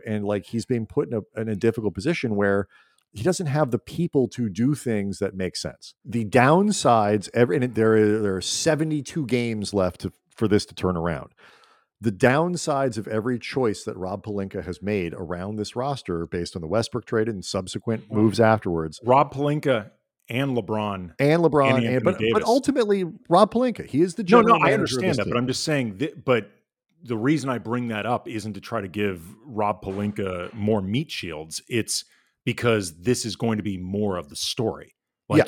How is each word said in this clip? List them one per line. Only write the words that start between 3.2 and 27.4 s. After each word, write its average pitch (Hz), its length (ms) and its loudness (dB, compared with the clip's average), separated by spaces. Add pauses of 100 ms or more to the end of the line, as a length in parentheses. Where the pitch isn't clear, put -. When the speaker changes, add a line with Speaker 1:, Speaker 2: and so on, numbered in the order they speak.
Speaker 1:
doesn't 175 240 0
have 139 240 0
the 120 80 0
people 147 500 -2
to 120 180 -4
do 117 260 0
things 101 460 -4
that 95 160 -4
make 92 220 -6
sense. - 380 -12 (100)
The 117 180 -4
downsides, 120 1120 4
every, 120 240 4
and 123 180 -2
there 110 200 4
are, 107 240 4
there 98 180 0
are 90 40 -6
seventy-two 151 840 -2
games 113 480 -2
left 92 280 0
to, 87 120 -6 (200)
for 110 140 0
this 98 200 4
to - 60 -20
turn 90 220 0
around. 82 380 -4 (680)
The 104 140 -2
downsides 139 840 0
of 107 120 -8
every 110 280 -2
choice 117 460 -2
that 107 140 -8
Rob 92 280 -8
Pelinka 98 380 -6
has 87 180 -10
made 95 320 -2
around 92 440 -8
this 104 180 -6
roster 120 500 -4
based 85 300 -6
on 87 60 -8
the 78 80 -8
Westbrook 110 360 -2
trade 110 220 0
and 98 160 -6
subsequent 101 680 -6
Speaker 2:
Well, 110 140 2
Speaker 1:
moves 110 160 4
afterwards. 92 640 2
Speaker 2:
Rob 135 300 4
Pelinka 143 580 0 (380)
and 127 280 -2
LeBron 101 600 -4
Speaker 1:
And 156 240 4
LeBron, 139 320 4
Speaker 2:
and - 40 2
Speaker 1:
and, 117 80 2
Speaker 2:
Anthony 127 160 0
Speaker 1:
but, 190 100 4
but - 60 -8
Speaker 2:
Davis. 113 260 2
Speaker 1:
ultimately 233 580 2 (260)
Rob 196 240 6
Pelinka, 240 320 0
he 143 160 0
is 180 140 2
the 226 80 -6
Speaker 2:
No, 202 160 8
no, 220 40 8
Speaker 1:
general 226 120 6
Speaker 2:
I 165 140 4
Speaker 1:
manager - 20 4
of 214 80 2
Speaker 2:
understand 123 300 0
Speaker 1:
this - 80 0
Speaker 2:
that, 101 80 0
Speaker 1:
team. - 80 -4
Speaker 2:
but 117 40 2
I'm 123 100 0
just - 180 -2
saying 127 320 -2
that, 143 280 -6
but 113 240 2 (540)
the 117 140 -4
reason 135 320 0